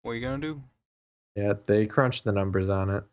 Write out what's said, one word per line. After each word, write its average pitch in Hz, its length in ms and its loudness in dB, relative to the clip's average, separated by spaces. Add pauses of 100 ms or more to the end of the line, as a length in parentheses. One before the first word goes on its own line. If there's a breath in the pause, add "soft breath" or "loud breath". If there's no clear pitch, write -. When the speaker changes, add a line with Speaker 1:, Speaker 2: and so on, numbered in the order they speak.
Speaker 1:
What 117 100 -8
are - 20 -4
you 117 60 -6
gonna 131 180 -4
do? 151 240 -8 (720)
Speaker 2:
Yeah, 101 180 2 (120)
they 107 200 4
crunched - 380 0
the 107 80 0
numbers 95 360 0
on 98 220 0
it. 98 220 -2